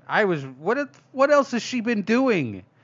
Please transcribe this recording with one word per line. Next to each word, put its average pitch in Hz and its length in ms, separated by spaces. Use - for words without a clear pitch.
I 190 180
was, 165 180
what 147 360
if, 277 100
what 277 200
else 285 200
has 226 100
she 247 200
been 214 200
doing? 185 640